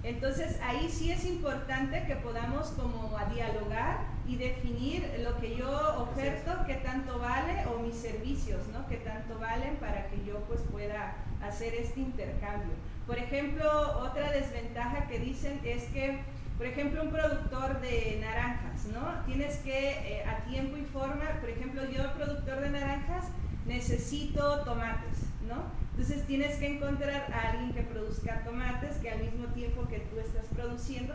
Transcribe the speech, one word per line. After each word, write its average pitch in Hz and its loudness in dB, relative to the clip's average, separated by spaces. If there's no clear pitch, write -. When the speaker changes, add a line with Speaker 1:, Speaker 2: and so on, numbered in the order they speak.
Speaker 1:
Entonces, 262 0
ahí 294 0
sí 330 2
es 359 2
importante 277 0
que 269 0
podamos 240 0
como 240 0
a - 0
dialogar 226 2
y 247 0
definir 254 2
lo 240 2
que 233 0
yo 254 0
oferto, 269 0
Speaker 2:
Así 359 2
es. 262 2
Speaker 1:
qué 262 -2
tanto 254 0
vale, 269 2
o 233 0
mis 233 -2
servicios, 233 0
¿no? - -4
Qué 226 -2
tanto 226 -4
valen 247 0
para 214 0
que 202 -2
yo, - -4
pues, - 0
pueda 208 -4
hacer 208 -2
este 240 0
intercambio. 254 0
Por 240 0
ejemplo, 285 0
otra 285 0
desventaja 262 0
que 240 -2
dicen 277 0
es 240 0
que, 269 0
por 233 0
ejemplo, 277 0
un 302 2
productor 269 2
de 240 2
naranjas, 240 0
¿no? 302 -2
Tienes 277 0
que, 269 0
eh, - -4
a 220 0
tiempo 269 0
y 277 -4
forma, 277 -2
por 233 -2
ejemplo, 254 -2
yo, 277 0
productor 277 0
de 285 2
naranjas, 285 0
necesito 294 2
tomates, 226 0
¿no? 247 -2
Entonces 285 2
tienes 277 2
que 285 0
encontrar 277 0
a 226 2
alguien 247 0
que 240 0
produzca 226 0
tomates, 254 -2
que 247 -2
al 226 -2
mismo 240 0
tiempo 240 0
que - -2
tú 220 -4
estás 220 0
produciendo, 254 -2